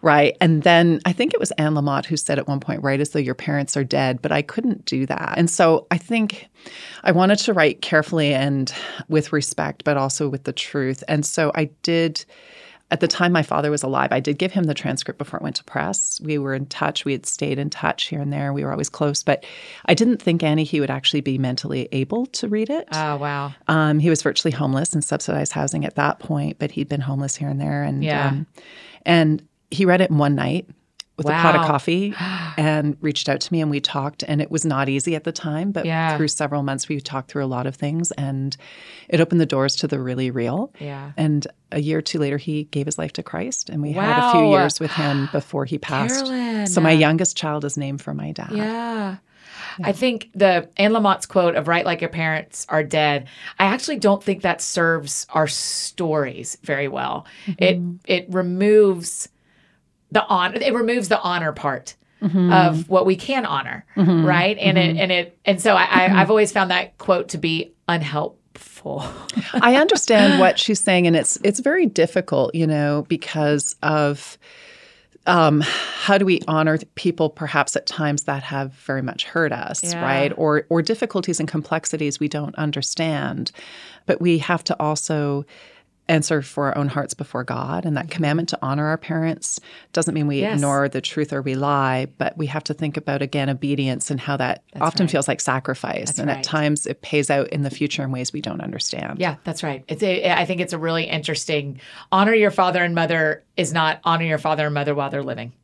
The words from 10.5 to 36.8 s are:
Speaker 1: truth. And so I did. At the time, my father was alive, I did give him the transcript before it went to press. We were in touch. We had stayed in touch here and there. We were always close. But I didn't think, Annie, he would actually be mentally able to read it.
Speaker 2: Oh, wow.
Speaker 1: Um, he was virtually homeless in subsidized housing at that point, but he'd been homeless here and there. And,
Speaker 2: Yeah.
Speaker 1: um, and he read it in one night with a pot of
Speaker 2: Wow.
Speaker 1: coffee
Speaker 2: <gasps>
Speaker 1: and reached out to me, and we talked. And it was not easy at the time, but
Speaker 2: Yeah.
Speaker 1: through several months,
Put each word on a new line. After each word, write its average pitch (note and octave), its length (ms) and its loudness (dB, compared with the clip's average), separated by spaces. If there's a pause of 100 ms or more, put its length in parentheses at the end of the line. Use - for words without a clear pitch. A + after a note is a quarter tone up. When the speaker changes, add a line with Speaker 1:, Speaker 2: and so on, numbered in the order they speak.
Speaker 1:
truth. C3 540 -4
And D3 180 0
so D#3 300 0
I D#3 140 0 (140)
did. E3 420 0 (680)
At - 60 -2
the E3 80 2
time, F3 240 2
my E3 100 4
father D3 300 0
was D3 120 -2
alive, C3+ 280 0
I C3 80 2
did D3 180 -2
give F3+ 140 -2
him F#3 140 2
the D3+ 80 0
transcript - 440 -6
before - 220 -8
it - 40 -10
went D3+ 120 -6
to - 80 -8
press. - 580 -4
We D3+ 160 -2
were C3+ 160 -2
in C3+ 120 -4
touch. D3 400 -4
We C#3 80 0
had C3+ 120 -6
stayed C#3+ 320 -4
in C#3+ 120 -4
touch - 380 -2
here D#3 120 -6
and C#3+ 140 -4
there. C#3+ 180 -4
We C#3+ 140 -4
were C#3 80 -4
always D3 160 -4
close. C#3+ 340 -2
But - 220 0 (400)
I - 80 6
didn't A3+ 280 2
think, E3+ 220 2
Annie, D#3 220 2
he D3 160 0
would C3 100 0
actually C3+ 300 -4
be C3+ 160 -2
mentally C3 560 -4
able C#3+ 320 -2
to - 240 -8
read G#3+ 200 -2
it. D#4+ 220 -4
Speaker 2:
Oh, D#3 240 -2
wow. C#3+ 380 -6 (160)
Speaker 1:
Um, D3+ 300 4
he D#3 100 4
was D#3 120 2
virtually - 300 0
homeless C3+ 420 -2
in D3 80 0
subsidized D3 520 -4
housing D3 320 -2
at - 100 -6
that C#3+ 240 0
point, D3+ 400 -4
but D3 120 -4
he'd C#3 180 -6
been D3 100 -2
homeless C#3 380 -4
here C#3+ 100 -4
and C#3 140 -4
there. D3 200 -2
And, C#3 220 -2
Speaker 2:
Yeah. C#3+ 240 0
Speaker 1:
um, C#3 180 -2 (600)
and D#3 360 4 (280)
he G3 160 2
read F3+ 160 6
it F#3 80 4
in D#3+ 80 2
one C#3+ 180 4
night C#3+ 320 -2 (500)
with C3 100 -4
a D3+ 60 2
pot E3 220 6
of E3+ 60 4
Speaker 2:
Wow. D#3+ 60 2
Speaker 1:
coffee F3 480 0 (200)
Speaker 2:
<gasps> E3 220 -8
Speaker 1:
and D3+ 420 2
reached D3+ 300 -2
out C#3 120 0
to - 120 -4
me, E3 80 2
and D3+ 80 0
we C#3+ 100 0
talked. C#3+ 440 -6
And D3+ 180 0
it C#3+ 80 -4
was D#3+ 160 -2
not C#3 240 0
easy C#3 260 0
at D3+ 80 -6
the E3 80 -4
time, D#3+ 400 -4
but E3+ 140 -4
Speaker 2:
Yeah. D#3+ 320 0
Speaker 1:
through D3+ 120 0
several C#3+ 340 -2
months, C3+ 260 -4